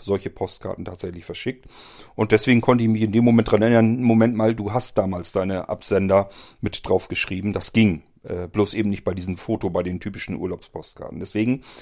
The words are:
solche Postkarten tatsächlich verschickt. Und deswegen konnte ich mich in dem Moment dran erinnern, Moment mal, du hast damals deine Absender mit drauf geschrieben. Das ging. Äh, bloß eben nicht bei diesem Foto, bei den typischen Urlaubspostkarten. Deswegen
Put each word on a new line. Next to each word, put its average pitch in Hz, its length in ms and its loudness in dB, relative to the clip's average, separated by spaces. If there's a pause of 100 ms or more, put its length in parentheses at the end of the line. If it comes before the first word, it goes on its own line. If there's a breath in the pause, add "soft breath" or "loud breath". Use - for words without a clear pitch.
solche 98 300 -4
Postkarten - 540 -10
tatsächlich 90 400 -12
verschickt. - 420 -10 (480 loud breath)
Und 110 180 2
deswegen 117 280 4
konnte 120 240 4
ich 110 60 2
mich 110 120 0
in 107 100 0
dem 117 120 4
Moment 117 260 4
dran 104 120 4
erinnern, 117 400 4
Moment 113 340 4
mal, 110 180 2
du 104 180 -6
hast - 260 -2
damals 95 340 -4
deine 95 360 -4
Absender 95 600 2 (320 loud breath)
mit - 280 -6
drauf 92 200 0
geschrieben. 95 440 -4
Das 92 200 -6
ging. 104 300 4 (220)
Äh, 90 220 -8
bloß 101 280 -2
eben 104 160 -2
nicht 98 140 -6
bei 92 100 -2
diesem 92 220 -6
Foto, 104 340 -4
bei 90 120 -4
den 90 160 -6
typischen 98 380 -10
Urlaubspostkarten. - 840 -12
Deswegen 110 440 -2 (200 loud breath)